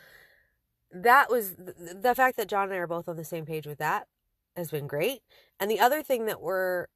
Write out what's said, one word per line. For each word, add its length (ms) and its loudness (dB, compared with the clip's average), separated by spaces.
that 380 6
was 260 -2
th-, 220 -16
th-, 240 -14
the 140 4
fact 220 4
that 100 -2
John 180 0
and 80 -4
I 40 -2
are 100 -2
both 200 -6
on 100 -8
the 60 -10
same 220 -8
page 220 -8
with 100 -12
that 300 -2
has 160 -8
been 160 -4
great. 340 -2
And 100 0
the 100 0
other 220 4
thing 240 0
that 160 -4
we're 540 -2